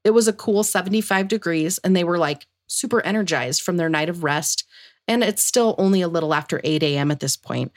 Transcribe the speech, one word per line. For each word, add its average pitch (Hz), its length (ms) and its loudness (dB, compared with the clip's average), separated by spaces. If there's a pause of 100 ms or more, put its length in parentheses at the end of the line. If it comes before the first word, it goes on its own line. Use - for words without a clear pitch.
It 220 60 6
was 220 180 4
a 220 40 2
cool 208 320 0
seventy-five 196 640 0
degrees, 170 500 0
and 185 180 4
they 175 80 2
were, 175 140 0
like, 147 280 -2 (200)
super 233 360 -2
energized 160 600 -2
from 180 160 -2
their 165 100 0
night 156 200 0
of 175 160 -6
rest. 147 400 -2 (440)
And 233 160 2
it's 208 180 -2
still 233 360 2
only 190 220 4
a 175 80 -2
little 160 260 -2
after 151 280 -4
eight 156 200 0
A 143 140 0
M 143 140 0
at 147 100 -4
this 139 160 -4
point. 127 400 -6